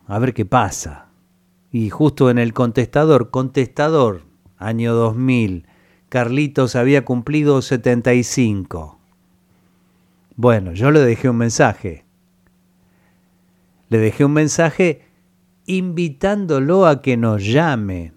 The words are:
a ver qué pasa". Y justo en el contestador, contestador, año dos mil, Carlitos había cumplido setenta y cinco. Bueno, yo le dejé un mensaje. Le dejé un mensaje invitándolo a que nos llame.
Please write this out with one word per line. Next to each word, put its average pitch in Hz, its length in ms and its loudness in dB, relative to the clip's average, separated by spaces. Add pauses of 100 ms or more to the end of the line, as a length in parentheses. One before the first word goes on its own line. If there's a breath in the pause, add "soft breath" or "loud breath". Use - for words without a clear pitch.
a 101 120 -6
ver 127 160 -2
qué 107 100 -4
pasa". 92 640 -4 (640)
Y 110 200 -4
justo 135 400 2
en 120 80 2
el 117 160 0
contestador, 127 760 0
contestador, 131 920 -2 (340)
año 113 380 -4
dos 113 200 0
mil, 117 520 -2 (420 soft breath)
Carlitos 131 680 -2
había 131 300 2
cumplido 143 560 0
setenta 123 540 0
y 123 80 2
cinco. 98 760 -4 (1400)
Bueno, 113 380 2
yo 120 200 2
le 156 80 6
dejé 123 280 2
un 117 80 0
mensaje. 113 680 -2 (1800)
Le 113 100 2
dejé 110 260 2
un 143 80 2
mensaje 156 680 0 (640 soft breath)
invitándolo 180 1200 0
a 143 160 4
que 127 140 0
nos 110 280 0
llame. 107 720 -2